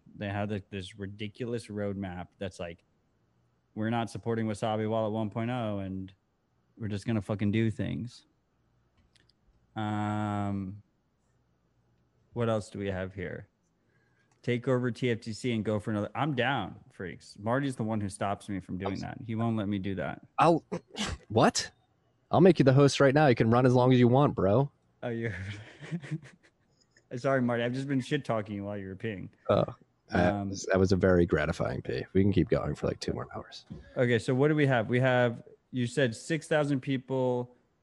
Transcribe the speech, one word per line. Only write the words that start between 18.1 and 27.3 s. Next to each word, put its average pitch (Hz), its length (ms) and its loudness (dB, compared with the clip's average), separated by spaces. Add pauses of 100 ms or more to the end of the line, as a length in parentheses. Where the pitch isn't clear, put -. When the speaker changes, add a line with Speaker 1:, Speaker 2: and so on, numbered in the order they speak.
Speaker 1:
me 98 120 -4
from - 180 -10
doing 98 140 -4
Speaker 2:
I'll 90 60 -6 (120)
Speaker 1:
that. - 60 -14 (100)
He 110 80 -6
won't 113 220 -2
let 101 100 -4
me 101 100 -2
do 98 180 -6
that. 73 260 -8 (180)
Speaker 2:
I'll, 156 240 4 (640)
what? 123 420 2 (640)
I'll 123 100 6
make 180 160 8
you 139 80 6
the 131 80 6
host 139 260 6
right 139 140 6
now. 151 140 6
You 123 80 6
can 113 160 4
run 123 160 6
as 123 80 6
long 127 180 6
as 127 60 6
you 123 80 8
want, 127 260 6
bro. 104 380 4 (320)
Speaker 1:
Oh, 127 60 -6
you 113 280 -4
<laughs> - 1800 -14
Sorry, 135 260 0